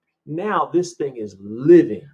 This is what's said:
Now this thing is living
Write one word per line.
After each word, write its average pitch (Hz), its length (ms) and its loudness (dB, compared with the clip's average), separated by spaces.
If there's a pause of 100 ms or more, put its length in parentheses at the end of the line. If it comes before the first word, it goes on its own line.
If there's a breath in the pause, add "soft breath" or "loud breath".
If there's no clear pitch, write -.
(240)
Now 170 480 -6
this 175 220 -4
thing 139 220 -10
is 104 240 -14
living 117 720 2